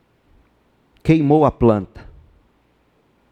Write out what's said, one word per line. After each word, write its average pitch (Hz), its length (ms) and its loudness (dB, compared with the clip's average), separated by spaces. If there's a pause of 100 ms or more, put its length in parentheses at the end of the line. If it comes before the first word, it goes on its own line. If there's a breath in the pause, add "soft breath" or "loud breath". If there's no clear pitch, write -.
(1000)
queimou 156 440 0
a 131 60 0
planta. 107 540 -2 (1300)